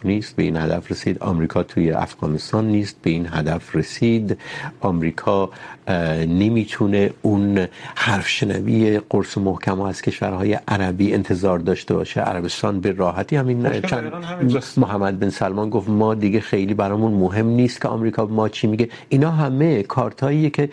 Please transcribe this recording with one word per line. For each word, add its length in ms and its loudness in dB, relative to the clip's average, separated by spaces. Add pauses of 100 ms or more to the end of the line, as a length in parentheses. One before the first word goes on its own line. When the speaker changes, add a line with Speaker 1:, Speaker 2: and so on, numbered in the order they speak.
Speaker 1:
نیست، 320 -2
به 80 2
این 140 0
هدف 340 -2
رسید، 280 -2
آمریکا 440 0
توی 280 2
افغانستان 760 -2
نیست، 340 0
به 80 0
این 220 0
هدف 440 -2
رسید. 640 0 (420)
آمریکا، 680 0 (380)
اه، 380 0
نمی‌تونه 840 2 (120)
اون 460 2 (280)
حرف 340 -2
شنوی 680 2 (100)
قرص 280 0
محکم 440 0
از 200 -4
کشورهای 640 -2
عربی 460 0
انتظار 460 0
داشته 340 -2
باشه. 280 -2
عربستان 580 -2
به 120 0
راحتی 440 -2
همین 320 0
Speaker 2:
مشکل 200 -2
Speaker 1:
چند 120 -2
Speaker 2:
دقیقاً 180 -8
همینجاست. 600 -2
Speaker 1:
محمد 420 2
بن 100 0
سلمان 400 -2
گفت: 200 0
«ما 240 4
دیگه 260 2
خیلی 340 0
برامون 380 2
مهم 360 2
نیست 340 2
که 60 0
آمریکا 380 0
ما 240 0
چی 180 -2
میگه.» 220 2 (200)
اینا 220 4
همه 520 2
کارتاییه 640 0
که 240 0